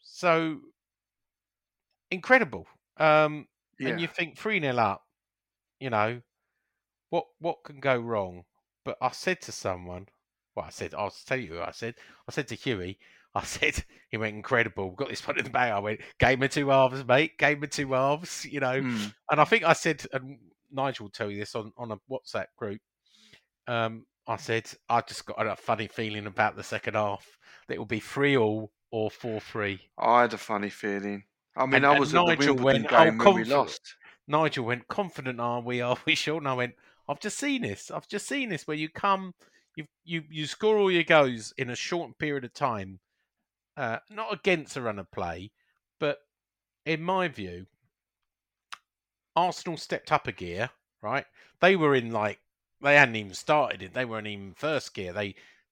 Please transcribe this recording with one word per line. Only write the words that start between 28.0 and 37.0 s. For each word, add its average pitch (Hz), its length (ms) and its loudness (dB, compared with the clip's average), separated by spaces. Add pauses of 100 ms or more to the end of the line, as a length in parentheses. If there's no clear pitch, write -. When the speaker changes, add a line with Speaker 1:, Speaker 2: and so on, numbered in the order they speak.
Speaker 1:
three 139 360 2
all 107 360 2 (180)
or 107 200 -2
four 110 280 -6
three." 101 580 -6
Speaker 2:
I 117 240 6
had 117 120 4
a 110 40 -8
funny 104 320 -4
feeling. 101 560 -6 (300)
I 131 100 2
mean, 135 180 4
Speaker 1:
And, - 20 4
Speaker 2:
I 143 60 8
Speaker 1:
and - 20 8
Speaker 2:
was 143 220 4
at 175 100 6
the 170 80 4
Speaker 1:
Nigel - 0 -
Speaker 2:
Wimbledon 135 520 4
Speaker 1:
went, - 60 -4
"Oh, 113 200 8
Speaker 2:
game 110 80 -4
when 120 140 8
we 113 100 2
Speaker 1:
confi-," - 20 -2
Speaker 2:
lost. 131 500 -2 (320)
Speaker 1:
Nigel 147 380 0
went, 120 220 -4
"Confident 135 520 -6
are 120 220 -2
we, 123 200 -4
are 123 240 0
we 156 100 2
sure?" 151 240 -2
And 143 80 -6
I 135 60 0
went, 123 220 -2 (320)